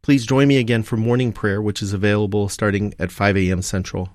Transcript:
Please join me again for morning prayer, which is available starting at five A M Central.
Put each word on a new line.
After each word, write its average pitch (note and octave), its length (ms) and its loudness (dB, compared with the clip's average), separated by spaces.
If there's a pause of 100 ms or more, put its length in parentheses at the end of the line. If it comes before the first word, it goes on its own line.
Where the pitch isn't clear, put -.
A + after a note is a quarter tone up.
Please C3+ 240 2
join C3+ 200 4
me C#3 120 4
again A#2 240 0
for A#2+ 140 -4
morning A#2+ 360 0
prayer, G#2 300 -2
which G#2 180 -4
is G2+ 140 -4
available G#2 560 0
starting G2+ 480 -2
at F2+ 120 -4
five G2+ 260 2
A F#2 140 2
M F#2 120 -2
Central. F#2 520 -6